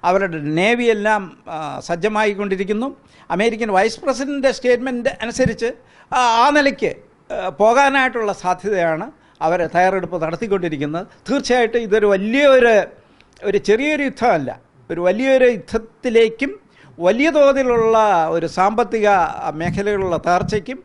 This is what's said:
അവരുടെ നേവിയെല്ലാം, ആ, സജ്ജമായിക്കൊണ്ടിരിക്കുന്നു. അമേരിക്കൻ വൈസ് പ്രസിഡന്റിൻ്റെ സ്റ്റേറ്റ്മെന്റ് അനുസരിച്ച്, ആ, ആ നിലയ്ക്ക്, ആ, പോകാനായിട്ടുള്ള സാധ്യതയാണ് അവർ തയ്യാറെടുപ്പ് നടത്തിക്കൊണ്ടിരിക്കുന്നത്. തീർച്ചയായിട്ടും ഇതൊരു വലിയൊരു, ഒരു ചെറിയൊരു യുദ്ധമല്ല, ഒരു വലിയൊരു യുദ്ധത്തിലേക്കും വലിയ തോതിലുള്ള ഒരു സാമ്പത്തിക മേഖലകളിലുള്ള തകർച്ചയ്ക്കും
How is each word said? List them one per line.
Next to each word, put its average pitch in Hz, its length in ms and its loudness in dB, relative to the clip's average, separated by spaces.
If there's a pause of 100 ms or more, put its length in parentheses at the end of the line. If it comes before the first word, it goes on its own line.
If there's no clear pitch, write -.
അവരുടെ 180 340 0
നേവിയെല്ലാം, 208 840 0 (280)
ആ, 160 80 -10 (220)
സജ്ജമായിക്കൊണ്ടിരിക്കുന്നു. 202 1080 -2 (440)
അമേരിക്കൻ 220 400 -2
വൈസ് 208 280 0
പ്രസിഡന്റിൻ്റെ 269 520 -2
സ്റ്റേറ്റ്മെന്റ് 247 600 -2 (100)
അനുസരിച്ച്, 233 480 -2 (420)
ആ, 254 100 0 (160)
ആ 240 120 4
നിലയ്ക്ക്, 277 420 0 (420)
ആ, 185 160 -6
പോകാനായിട്ടുള്ള 247 840 2
സാധ്യതയാണ് 180 720 -2 (340)
അവർ 170 240 0
തയ്യാറെടുപ്പ് 180 560 0
നടത്തിക്കൊണ്ടിരിക്കുന്നത്. 165 840 -4 (260)
തീർച്ചയായിട്ടും 240 480 0
ഇതൊരു 214 260 0
വലിയൊരു, 233 720 4 (680)
ഒരു 202 140 -2
ചെറിയൊരു 285 460 0
യുദ്ധമല്ല, 196 460 0 (400)
ഒരു 170 120 -6
വലിയൊരു 254 440 2
യുദ്ധത്തിലേക്കും 226 1080 -2 (460)
വലിയ 226 300 2
തോതിലുള്ള 262 680 2 (320)
ഒരു 165 180 -2
സാമ്പത്തിക 208 600 0 (440)
മേഖലകളിലുള്ള 180 640 -4
തകർച്ചയ്ക്കും 185 680 -2